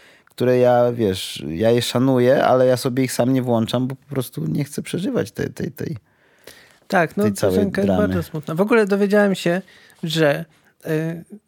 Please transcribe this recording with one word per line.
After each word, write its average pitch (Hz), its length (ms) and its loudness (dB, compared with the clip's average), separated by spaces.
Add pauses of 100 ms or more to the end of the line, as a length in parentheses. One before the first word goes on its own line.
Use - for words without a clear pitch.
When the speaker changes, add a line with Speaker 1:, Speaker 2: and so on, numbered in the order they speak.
(260)
Speaker 1:
które 123 320 0
ja, 123 340 4
wiesz, 107 560 -4
ja 101 240 0
je 120 100 2
szanuję, 127 640 2
ale 127 200 4
ja 127 120 4
sobie 131 260 -2
ich 127 80 -2
sam 127 220 0
nie 131 80 0
włączam, 120 460 0
bo 135 80 -6
po - 140 -20
prostu 139 380 -8
nie 156 160 -2
chcę - 180 -10
przeżywać 190 500 -4
tej, - 180 -6
tej, - 220 -8
tej, - 260 -10 (880)
Speaker 2:
Tak, 170 300 0
no, 202 60 0
Speaker 1:
tej 208 100 0
całej 196 220 0
Speaker 2:
piosenka 196 260 0
jest 196 120 0
Speaker 1:
dramy. 90 140 2
Speaker 2:
bardzo 90 160 -2
smutna. 156 320 -8
W 170 60 2
ogóle 214 240 2
dowiedziałem 202 500 2
się, 175 260 -2 (420)
że, 156 420 0 (420)
y, 165 360 -4 (240)